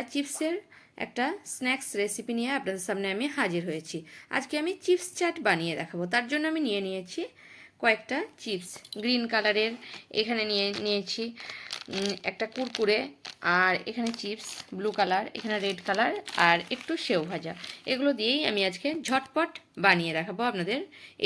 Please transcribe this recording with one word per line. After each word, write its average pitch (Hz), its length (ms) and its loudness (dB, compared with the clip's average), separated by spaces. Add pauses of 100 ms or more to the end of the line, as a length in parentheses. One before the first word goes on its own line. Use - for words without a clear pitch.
(120)
চিপসের 311 440 -2 (500)
একটা 240 200 -2 (280)
স্ন্যাক্স 262 340 -2 (120)
রেসিপি 208 400 -2
নিয়ে 240 200 0
আপনাদের 190 280 -4
সামনে 196 280 0
আমি 233 100 0 (120)
হাজির 175 320 2
হয়েছি। 160 280 -6 (400)
আজকে - 240 -2
আমি 330 100 0 (120)
চিপস 359 240 2 (100)
চাট 339 180 0 (120)
বানিয়ে 165 320 2
দেখাবো। 170 240 -4 (100)
তার 240 180 2
জন্য 302 200 2
আমি 320 160 0
নিয়ে 202 200 0
নিয়েছি 190 340 -6 (640)
কয়েকটা 233 340 4 (240)
চিপস 180 300 -4 (300)
গ্রিন 240 220 4 (100)
কালারের, 214 380 4 (500)
এখানে 220 300 2
নিয়ে 202 160 2 (180)
নিয়েছি, 208 380 0 (720)
উম, 202 180 0 (160)
একটা 214 240 -2
কুরকুরে, 226 460 2 (640)
আর 185 120 6 (160)
এখানে 226 200 -2 (100)
চিপস 208 280 -6 (300)
ব্লু 202 200 0
কালার, 190 280 2 (120)
এখানে 220 180 -2 (100)
রেড 190 220 0
কালার, 208 260 2 (340)
আর 170 100 8 (180)
একটু - 180 -6 (120)
সেও 185 160 2 (100)
ভাজা। 165 220 -6 (380)
এগুলো 269 280 4
দিয়েই 247 300 2
আমি 208 200 2
আজকে 185 180 -4 (200)
ঝটপট 277 440 2 (340)
বানিয়ে 170 320 6
দেখাবো 185 240 -2 (100)
আপনাদের 202 280 0 (460)